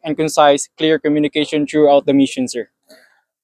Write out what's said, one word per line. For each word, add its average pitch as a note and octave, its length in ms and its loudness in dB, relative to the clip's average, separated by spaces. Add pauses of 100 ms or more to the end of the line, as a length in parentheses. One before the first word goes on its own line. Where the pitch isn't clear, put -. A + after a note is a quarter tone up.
and D#3 140 -6
concise, D3+ 500 2 (120)
clear D#3+ 180 0
communication D3 680 -2
throughout C#3+ 400 2
the C#3 60 2
mission, C3+ 340 0
sir. A#2 220 -10 (760)